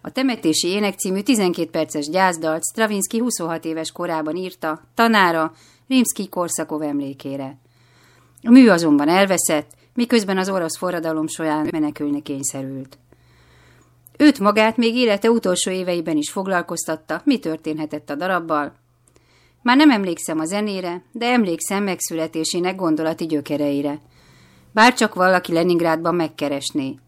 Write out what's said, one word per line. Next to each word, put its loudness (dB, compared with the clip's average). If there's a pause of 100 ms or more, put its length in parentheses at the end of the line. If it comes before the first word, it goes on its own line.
A -12
Temetési 0
Ének -2
című -2
tizenkét 0
perces -4
gyászdalt 0 (100)
Stravinsky -2
huszonhat -4
éves -6
korában -4
írta -8 (140)
tanára, 2 (360)
Rimsky-Korsakov -2
emlékére. -8 (840)
A 0
mű 12
azonban 4
elveszett, 2 (240)
miközben 0
az -2
orosz -4
forradalom -4
során -2
menekülni -4
kényszerült. -10 (1200)
Őt 6
magát 2
még 2
élete 2
utolsó 0
éveiben -2
is -2
foglalkoztatta, -4
mi 2
történhetett -8
a -6
darabbal. -2 (880)
"Már 2
nem 8
emlékszem -2
a -2
zenére, -6 (100)
de -6
emlékszem 0
megszületésének -4
gondolati -2
gyökereire. -2 (720)
Bárcsak 4
valaki 2
Leningrádban 2
megkeresné", -4